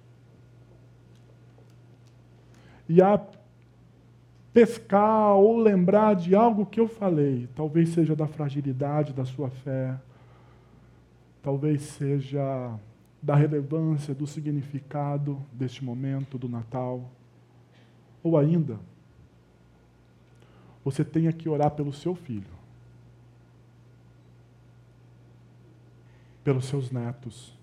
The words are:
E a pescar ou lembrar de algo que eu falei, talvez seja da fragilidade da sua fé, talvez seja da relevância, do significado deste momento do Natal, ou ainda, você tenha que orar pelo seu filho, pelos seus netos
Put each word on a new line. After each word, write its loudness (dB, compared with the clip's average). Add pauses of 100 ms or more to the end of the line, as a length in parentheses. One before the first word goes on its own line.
(3000)
E 8
a 8 (1300)
pescar 4
ou 6
lembrar 4
de 2
algo 4
que -6
eu 4
falei, 0
talvez 2
seja 2
da -2
fragilidade -4
da -4
sua -8
fé, -6 (1400)
talvez -2
seja -6 (420)
da 0
relevância, 0
do -8
significado -6 (100)
deste -8
momento -6
do -8
Natal, -8 (1120)
ou 2
ainda, 0 (2000)
você -4
tenha -2
que -8
orar 0
pelo -6
seu -8
filho, -12 (4000)
pelos 0
seus -6
netos -10